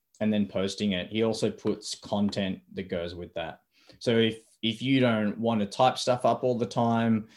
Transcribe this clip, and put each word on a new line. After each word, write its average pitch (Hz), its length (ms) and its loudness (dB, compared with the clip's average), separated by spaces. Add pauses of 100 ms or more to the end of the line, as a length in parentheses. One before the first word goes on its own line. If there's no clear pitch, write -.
(220)
and 107 100 0
then 104 140 2
posting 98 480 -2
it. 90 160 -4
He 110 140 -2
also 110 280 0
puts - 420 -6
content 101 680 -4 (140)
that 95 120 -8
goes 87 260 -6
with 87 200 -14
that. 82 260 -10 (400)
So 117 200 2
if, 110 180 2 (240)
if 110 200 -2
you 131 200 4
don't 107 360 2
want 113 220 0
to 104 60 0
type 127 320 2
stuff 123 260 0
up 120 220 2
all 123 120 2
the 117 80 -2
time 117 720 2